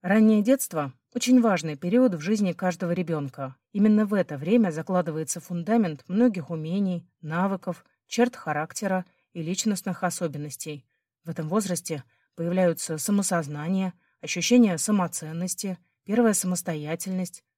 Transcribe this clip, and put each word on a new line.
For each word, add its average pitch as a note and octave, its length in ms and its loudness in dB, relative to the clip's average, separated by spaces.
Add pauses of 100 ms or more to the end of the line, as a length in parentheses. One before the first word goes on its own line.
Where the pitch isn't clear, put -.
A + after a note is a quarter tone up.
Раннее G#3+ 400 6
детство — F3+ 500 0 (240)
очень B3 260 6
важный E3 360 0
период G#3+ 360 4
в D#3+ 60 -6
жизни G3 320 0
каждого F3 400 -2
ребёнка. D3 640 -4 (160)
Именно G#3+ 340 4
в G3+ 80 -2
это E3+ 240 -2
время F#3+ 320 2
закладывается D#3+ 680 -4
фундамент F3 720 -2
многих G3 400 0
умений, E3+ 580 -4 (140)
навыков, F3+ 640 -4 (200)
черт A#3+ 300 0
характера F3+ 680 -4 (260)
и E3+ 100 -10
личностных F#3 640 -4
особенностей. D3 840 -6 (380)
В E3 60 -12
этом E3 180 -6
возрасте F3 560 -4 (320)
появляются E3+ 600 0
самосознание, F3+ 960 -2 (260)
ощущение F#3+ 580 4
самоценности, F3+ 1000 -2 (260)
первая A3 300 2
самостоятельность F3+ 1120 -4 (120)